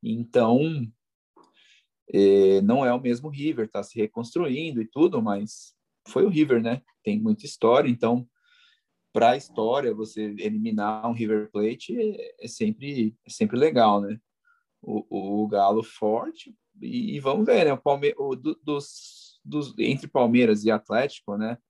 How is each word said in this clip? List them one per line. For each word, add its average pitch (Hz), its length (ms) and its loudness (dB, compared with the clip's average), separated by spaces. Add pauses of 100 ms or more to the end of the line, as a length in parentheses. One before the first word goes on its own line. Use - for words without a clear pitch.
Então, 120 840 0 (1200)
é, 98 540 6
não 123 220 2
é 123 100 2
o 127 60 -4
mesmo 127 280 -4
River, 139 400 -6
tá 101 140 -8
se - 160 -12
reconstruindo 131 800 -4
e 107 60 -4
tudo, 156 340 2
mas 104 540 -6 (320)
foi - 180 2
o - 40 4
River, 147 340 2
né? 117 200 -4 (200)
Tem 107 180 -2
muita 110 240 -2
história, 127 460 2
então, 120 340 0 (880)
pra 113 240 4
história, 123 560 -2
você 107 460 -8
eliminar 107 720 -4
um - 20 -4
River 107 380 -2
Plate 110 460 -4
é, - 480 -6
é 117 40 -12
sempre, 120 680 -4 (100)
é - 40 -20
sempre 113 280 -2
legal, 120 420 4
né? 101 160 -8 (640)
O, 107 300 -8
o, 101 320 -4
o 107 60 -2
Galo 104 340 2
forte, 113 760 -6 (240)
e, 123 360 -6
e 143 40 -8
vamos 139 240 0
ver, 226 200 4
né? 147 80 4
O 127 60 -2
Palme-, 143 380 0
o, 135 200 -4
do, 151 260 -6
dos, - 840 -10
dos, 143 360 -8
entre 123 260 -2
Palmeiras 117 580 2
e 113 60 4
Atlético, 110 680 -4
né? 110 220 -6 (120)